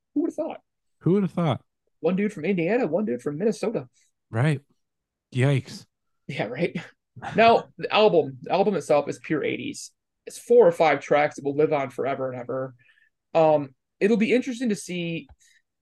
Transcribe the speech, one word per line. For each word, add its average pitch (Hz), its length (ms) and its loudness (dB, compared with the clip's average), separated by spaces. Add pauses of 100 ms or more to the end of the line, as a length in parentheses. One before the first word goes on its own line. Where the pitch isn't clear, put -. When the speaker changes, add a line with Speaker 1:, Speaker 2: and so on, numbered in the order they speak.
(140)
Speaker 1:
Who 294 80 -2
would've - 140 -4
thought? 302 260 -8 (380)
Speaker 2:
Who 160 140 2
would've 196 180 0
thought? 160 300 -2 (380)
Speaker 1:
One 170 160 0
dude 202 180 -2
from 151 120 -10
Indiana, 196 420 0
one 180 180 -2
dude 123 160 -6
from 147 160 -6
Minnesota. 208 500 -4 (420)
Speaker 2:
Right. 135 320 0 (720)
Yikes. 135 520 -2 (420)
Speaker 1:
Yeah, - 180 -6
right. - 340 -4 (560)
Now, 226 420 4
the - 160 -8
album, 170 480 2
the - 100 -8
album 190 240 0
itself 147 340 0
is - 100 -8
pure 147 240 -4
eighties. 120 480 -8 (340)
It's - 120 -18
four 240 300 6
or 170 40 6
five 151 300 2
tracks 147 340 0
that - 100 -14
will 143 100 -4
live 151 180 2
on 135 160 -2
forever 131 420 -4
and 127 80 -10
ever. 131 360 -8 (580)
Um, 156 420 2 (240)
it'll 208 180 2
be 190 160 0
interesting 247 360 -2
to 202 60 -2
see 170 520 -8 (540)